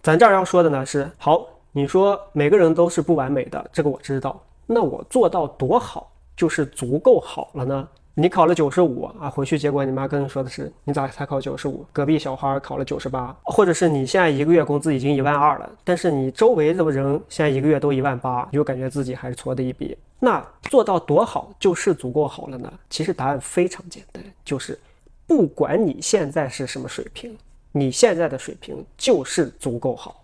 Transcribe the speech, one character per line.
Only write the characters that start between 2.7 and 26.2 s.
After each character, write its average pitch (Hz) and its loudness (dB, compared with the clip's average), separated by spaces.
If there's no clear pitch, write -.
都 170 4
是 170 -2
不 165 2
完 135 -2
美 139 -2
的， - -10
这 160 -2
个 147 2
我 - -4
知 135 -4
道， 131 -8
那 233 0
我 143 -2
做 220 4
到 160 0
多 156 0
好 - -10
就 165 0
是 151 -2
足 131 -4
够 - 6
好 - -12
了 131 -6
呢？ 135 -4
你 165 4
考 180 4
了 170 4
九 156 2
十 156 0
五 143 0
啊， 147 -10
回 139 -4
去 156 0
结 143 0
果 139 0
你 135 -2
妈 135 -4
跟 139 -2
你 139 -6
说 135 -6
的 127 -8
是， - -12
你 143 -4
咋 135 -2
才 139 -8
考 139 -4
九 135 -8
十 - -8
五？ - -8
隔 143 -2
壁 156 2
小 131 -6
花 139 -2
考 135 -8
了 135 -4
九 143 -6
十 139 -8
八， 127 -6
或 - 2
者 175 2
是 170 2
你 139 0
现 185 2
在 165 4
一 143 0
个 165 4
月 160 6
工 147 0
资 151 0
已 135 0
经 139 0
一 139 0
万 143 0
二 147 2
了， - -12
但 180 0
是 170 0
你 135 0
周 220 4
围 156 4
的 160 2
人 139 0
现 - -4
在 151 2
一 135 0
个 143 2
月 147 4
都 143 0
一 131 0
万 135 -2
八， 127 -4
你 139 -6
就 147 2
感 135 -4
觉 131 -6
自 139 -4
己 127 -6
还 127 -10
是 120 -8
矬 131 -6
的 131 -2
一 127 -4
逼。 - -10
那 220 0
做 247 6
到 190 2
多 180 2
好 - -10
就 185 2
是 180 0
足 127 -4
够 143 0
好 - -12
了 135 -12
呢？ - -12
其 - -6
实 180 -2
答 - -4
案 143 -2
非 180 0
常 - -10
简 - -20
单， - -16
就 135 -4
是 - -10
不 269 4
管 165 0
你 156 -2
现 160 0